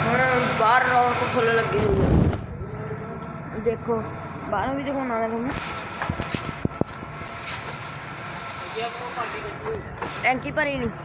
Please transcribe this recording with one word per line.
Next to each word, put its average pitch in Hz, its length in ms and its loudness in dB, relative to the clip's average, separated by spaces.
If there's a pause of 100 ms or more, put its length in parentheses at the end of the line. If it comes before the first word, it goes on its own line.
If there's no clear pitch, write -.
ਹੁਣ 247 420 4 (120)
ਬਾਹਰ 240 280 6
ਰੌਣਕ 247 380 6 (100)
ਫੁੱਲ 226 220 6
ਲੱਗੀ 226 220 2
ਹੋਈ 202 280 6
ਆ। - 20 4 (1600)
ਦੇਖੋ, 226 380 0 (480)
ਬਾਹਰੋਂ 226 240 0
ਵੀ 277 80 -2
ਦਿਖਾਉਣਾ 262 360 -2
ਮੈਂ 226 100 2
ਤੁਹਾਨੂੰ। 233 240 -2 (4000)
ਟੈਂਕੀ 240 280 0
ਭਰੀ 269 260 0
ਨਹੀਂ। 240 140 0 (140)